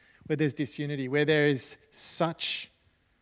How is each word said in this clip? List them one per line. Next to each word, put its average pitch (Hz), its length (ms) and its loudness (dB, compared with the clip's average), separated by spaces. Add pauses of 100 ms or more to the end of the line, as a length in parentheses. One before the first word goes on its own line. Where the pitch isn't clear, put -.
(280)
where 156 80 0
there's 147 180 2
disunity, 143 540 -4
where 147 180 2
there 151 220 4
is 135 300 0 (140)
such - 800 -4 (520)